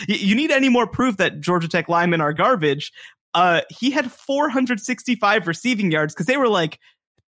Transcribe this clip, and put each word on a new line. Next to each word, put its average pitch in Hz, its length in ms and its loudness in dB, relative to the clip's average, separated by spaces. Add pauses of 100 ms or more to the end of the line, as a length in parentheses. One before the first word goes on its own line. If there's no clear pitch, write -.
Y-, 202 60 0
you 202 220 0
need 311 160 0
any 269 160 2
more 240 180 4
proof 233 300 0
that 156 240 -2
Georgia 175 260 0
Tech 165 220 -2
linemen 170 320 2
are 151 120 0
garbage? 156 600 0 (440)
Uh, 170 240 4 (100)
he 247 220 -2
had 262 180 -2
four 285 380 -2
hundred 247 320 -2
sixty-five 214 640 -2
receiving 196 460 -2
yards 156 220 -2
'cause 170 120 -4
they 254 100 0
were 262 120 2
like, 175 320 0 (480)